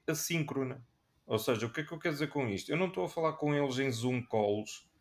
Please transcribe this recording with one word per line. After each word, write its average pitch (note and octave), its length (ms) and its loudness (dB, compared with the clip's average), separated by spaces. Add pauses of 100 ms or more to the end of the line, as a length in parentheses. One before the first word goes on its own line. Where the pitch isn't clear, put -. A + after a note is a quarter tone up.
assíncrona. C#3+ 800 -2 (400)
Ou A2 140 2
seja, A2+ 260 0
o A#2 60 -2
que D#3 100 -4
é - 40 -2
que D#3+ 80 -10
eu D#3 60 -10
quero E3 140 0
dizer D3 140 -2
com C#3+ 220 0
isto? G2 220 -2
Eu D3+ 60 0
não F#3 100 2
estou F3+ 180 0
a D#3+ 40 -4
falar D#3+ 240 0
com D3 220 2
eles C#3 240 2
em C3+ 120 2
Zoom A#2+ 340 0
calls G#2 640 0 (120)